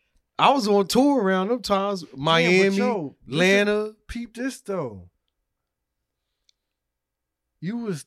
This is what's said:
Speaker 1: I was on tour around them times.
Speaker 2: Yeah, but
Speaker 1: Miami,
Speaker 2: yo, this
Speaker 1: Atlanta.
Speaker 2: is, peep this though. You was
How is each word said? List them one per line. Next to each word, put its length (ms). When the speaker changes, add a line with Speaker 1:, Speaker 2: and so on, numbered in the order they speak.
Speaker 1:
I 120
was 160
on 200
tour 360
around 260
them 120
times. 420
Speaker 2:
Yeah, 100
but 60
Speaker 1:
Miami, 580
Speaker 2:
yo, 400
this 80
Speaker 1:
Atlanta. 540
Speaker 2:
is, 40
peep 280
this 260
though. 480
You 160
was 300